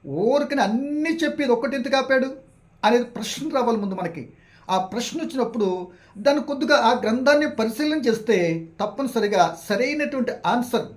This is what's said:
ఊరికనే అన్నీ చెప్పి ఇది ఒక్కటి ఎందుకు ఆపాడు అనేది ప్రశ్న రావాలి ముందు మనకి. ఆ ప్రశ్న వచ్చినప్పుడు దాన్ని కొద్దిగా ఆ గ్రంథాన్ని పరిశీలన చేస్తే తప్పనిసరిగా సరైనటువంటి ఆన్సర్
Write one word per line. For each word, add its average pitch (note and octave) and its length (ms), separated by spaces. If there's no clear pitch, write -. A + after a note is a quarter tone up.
ఊరికనే B3+ 560
అన్నీ D4 480
చెప్పి D#4 320
ఇది B3 100
ఒక్కటి A#3+ 240
ఎందుకు C4+ 200
ఆపాడు C4 400
అనేది A#3+ 200
ప్రశ్న - 440
రావాలి A#3 300
ముందు G3 160
మనకి. E3 340
ఆ F#3 80
ప్రశ్న A#3 440
వచ్చినప్పుడు G#3 680
దాన్ని C#4 240
కొద్దిగా C#4 340
ఆ A#3+ 240
గ్రంథాన్ని C4 500
పరిశీలన D4 480
చేస్తే G3 680
తప్పనిసరిగా G3+ 760
సరైనటువంటి C4+ 640
ఆన్సర్ A#3 400